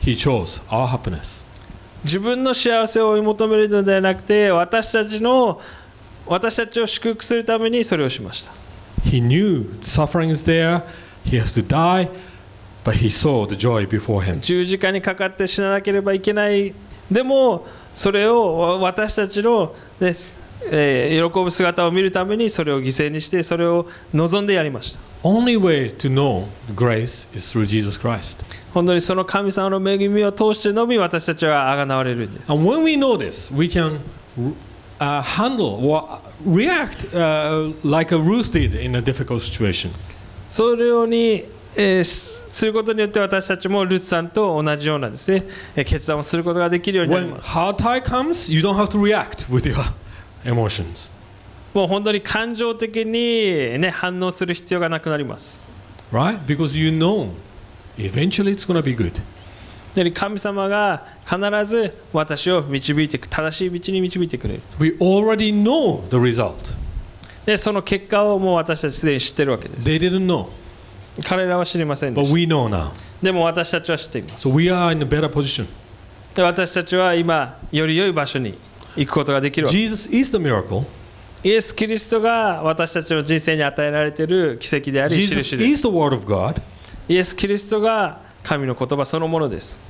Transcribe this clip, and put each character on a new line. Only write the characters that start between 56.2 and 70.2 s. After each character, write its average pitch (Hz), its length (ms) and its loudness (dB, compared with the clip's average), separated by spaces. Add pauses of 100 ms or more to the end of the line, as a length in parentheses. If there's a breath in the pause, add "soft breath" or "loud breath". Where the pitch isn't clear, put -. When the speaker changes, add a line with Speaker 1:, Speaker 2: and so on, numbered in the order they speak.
Speaker 1:
Because 147 320 -2
you 160 120 2
know, 160 400 2 (680)
eventually 147 540 0
it's 196 160 -4
gonna 170 140 2
be 135 140 0
good. 101 260 -2 (760 loud breath)
Speaker 2:
や 190 60 4
は - 20 4
り 170 100 0
神 202 260 -4
様 196 280 -2
が 202 380 0 (200 loud breath)
必 180 140 -2 (260)
ず 214 280 0 (200)
私 156 380 0
を 175 100 4
導 143 420 0
い 147 60 0
て 147 80 -2
く、 - 100 -12
正 156 300 -4
し 185 100 -2
い 175 120 -4
道 185 120 -6
に 190 100 0
導 180 220 -2
い 170 40 0
て 127 100 -6
く 110 100 -6
れ 98 80 -6
る。 - 60 -10 (180)
Speaker 1:
We 160 180 2
already 214 540 4
know 208 580 2
the 127 80 2
result. 117 580 0 (720 loud breath)
Speaker 2:
で、 214 120 2
そ 214 140 0
の 202 120 0
結 196 240 -2
果 208 180 4
を 202 140 4
も 185 140 2
う - 20 4
私 160 260 0
た 147 100 -2
ち 127 40 -6
す - 100 -2
で 147 80 4
に 127 80 0
知 - 120 -2
っ - 20 -20
て 147 100 2
る 135 60 2
わ 113 80 0
け - 80 -10
で - 120 -12
す。 120 80 -4
Speaker 1:
They 156 100 4
didn't 185 280 2